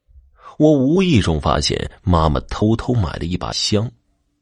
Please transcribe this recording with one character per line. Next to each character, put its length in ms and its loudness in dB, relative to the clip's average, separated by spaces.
我 140 6
无 300 2
意 180 4
中 200 -2
发 180 0
现 320 -4
妈 260 2
妈 100 0
偷 260 0
偷 160 -6
买 240 -2
了 80 -8
一 100 -4
把 180 -6
香 380 -2